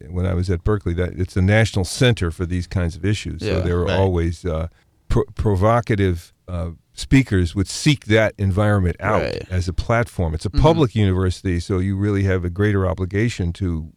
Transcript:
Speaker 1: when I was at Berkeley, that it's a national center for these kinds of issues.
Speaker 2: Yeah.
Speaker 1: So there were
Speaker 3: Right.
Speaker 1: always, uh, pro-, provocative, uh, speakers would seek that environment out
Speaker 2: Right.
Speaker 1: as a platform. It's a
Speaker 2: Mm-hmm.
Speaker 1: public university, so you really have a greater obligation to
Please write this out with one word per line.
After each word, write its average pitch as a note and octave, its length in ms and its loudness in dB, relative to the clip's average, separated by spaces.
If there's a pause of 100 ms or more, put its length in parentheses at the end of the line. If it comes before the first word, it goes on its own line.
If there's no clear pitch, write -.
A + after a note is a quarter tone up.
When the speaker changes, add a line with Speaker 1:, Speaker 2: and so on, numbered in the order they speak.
Speaker 1:
when F2+ 160 -4
I F#2 80 -2
was F2+ 160 -2
at E2+ 140 -2
Berkeley, G2+ 320 0
that F2 180 -2
it's F2+ 240 -4
a F#2+ 40 2
national G2+ 440 2
center G#2+ 460 2
for F#2 140 -6
these F2+ 220 -4
kinds F2 280 -2
of E2+ 100 -8
issues. G2 360 -4
Speaker 2:
Yeah. G2+ 120 -2
Speaker 1:
So F2+ 80 0
there F2 160 0
were F2 80 0
Speaker 3:
Right. F#2 140 2
Speaker 1:
always, F2 460 0
uh, D#2+ 220 -2 (420)
pro-, - 160 2 (100)
provocative, G2+ 1000 0 (140)
uh, E2+ 240 -8 (220)
speakers G#2 600 2
would G2 120 0
seek - 380 -2
that G#2+ 320 2
environment G2 640 2
out G2 220 0
Speaker 2:
Right. G#1 280 -4
Speaker 1:
as F2+ 180 -2
a E2+ 60 -4
platform. G2+ 600 -2
It's - 120 -6
a G2 40 -4
Speaker 2:
Mm-hmm. - 120 2
Speaker 1:
public D#3 340 4
university, F#2 640 2
so F2+ 200 -2
you F#2+ 160 -2
really G2+ 280 0
have F#2 220 0
a F2+ 40 -2
greater G2 380 2
obligation F#2 680 -2
to E2 440 -4